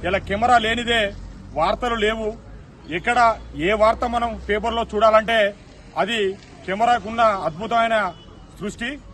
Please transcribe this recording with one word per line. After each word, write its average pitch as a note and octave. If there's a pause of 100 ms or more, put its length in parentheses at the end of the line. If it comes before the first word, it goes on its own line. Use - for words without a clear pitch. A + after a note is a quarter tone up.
ఇలా F#3+
కెమెరా A3+
లేనిదే A3+ (400)
వార్తలు G#3
లేవు. A3 (640)
ఎక్కడ A3+ (200)
ఏ E3+
వార్త A3
మనం A#3
పేపర్లో A3+ (120)
చూడాలంటే G#3+ (440)
అది G3 (320)
కెమెరాకున్న A3+
అద్భుతమైన G#3 (460)
సృష్టి. A#3 (140)